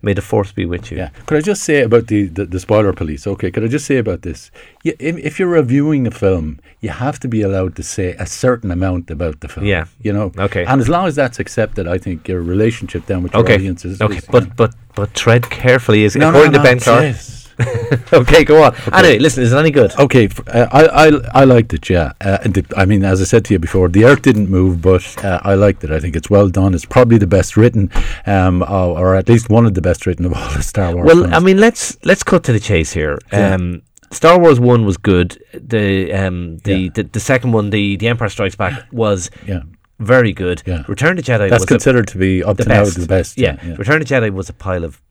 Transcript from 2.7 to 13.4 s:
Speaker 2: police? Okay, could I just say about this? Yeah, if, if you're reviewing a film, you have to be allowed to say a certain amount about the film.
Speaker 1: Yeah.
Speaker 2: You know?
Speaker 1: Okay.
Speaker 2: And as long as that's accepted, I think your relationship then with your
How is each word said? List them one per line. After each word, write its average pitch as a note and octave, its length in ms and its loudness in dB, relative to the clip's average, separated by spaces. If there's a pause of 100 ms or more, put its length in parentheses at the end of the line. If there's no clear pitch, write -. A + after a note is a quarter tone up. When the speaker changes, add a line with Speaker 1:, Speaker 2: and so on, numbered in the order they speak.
Speaker 2:
police? D2+ 340 -8
Okay, F#2+ 240 -6
could A2 140 -4
I - 20 -2
just C#3+ 180 -6
say C#3 120 -2
about A2 240 -4
this? - 280 -14 (320)
Yeah, D#3+ 160 -6
if, E3 200 -6
if D3+ 220 -10
you're F3+ 100 0
reviewing C#3+ 580 0
a B2+ 40 -4
film, E2+ 480 -4 (200)
you G#2+ 100 -8
have B2+ 300 -8
to - 80 -10
be A2+ 140 -4
allowed F#2+ 340 -4
to F#2 80 -12
say F2+ 340 -8
a F#2+ 80 -10
certain A#2+ 460 -4
amount F2 400 -4
about D#2 300 -8
the D#2 80 -14
film. - 160 -10
Speaker 1:
Yeah. F2+ 200 -2 (160)
Speaker 2:
You G#2 120 -6
know? G2+ 260 -4
Speaker 1:
Okay. G2 260 -4
Speaker 2:
And C3 140 0
as A2+ 80 -2
long F3 180 0
as D#3 100 -4
that's C3 240 -4
accepted, G#2 460 -6
I F2 120 -4
think F#2 320 -10
your F2+ 120 -4
relationship G#2 680 -4
then F#2 160 -4
with F2 100 -8
your G#2+ 100 2